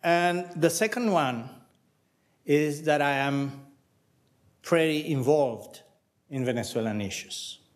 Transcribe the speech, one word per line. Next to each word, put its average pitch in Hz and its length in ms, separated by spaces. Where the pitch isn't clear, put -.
And 175 520
the 165 140
second 220 420
one 131 380
is 147 380
that 151 180
I 143 160
am 139 480
pretty 160 500
involved 135 680
in 135 160
Venezuelan 113 560
issues. - 580